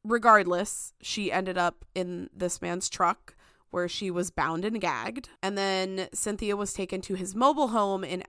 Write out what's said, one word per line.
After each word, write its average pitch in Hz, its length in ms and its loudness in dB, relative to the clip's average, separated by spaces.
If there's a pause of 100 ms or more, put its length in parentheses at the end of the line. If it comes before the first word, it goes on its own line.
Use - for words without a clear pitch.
Regardless, 208 1000 4
she - 300 -4
ended 185 260 0
up 175 260 0 (120)
in 180 400 -4
this 180 260 -4
man's 175 280 -4
truck - 460 0 (360)
where 175 180 -2
she 190 220 -4
was 175 180 0
bound 160 340 -2
and 226 160 -2
gagged. 180 500 -4 (120)
And 196 160 -2
then 190 560 -2
Cynthia 208 420 -2
was 202 160 -4
taken 185 300 -6
to 190 140 -6
his 185 180 -6
mobile 269 360 4
home 202 340 0
in 180 260 -6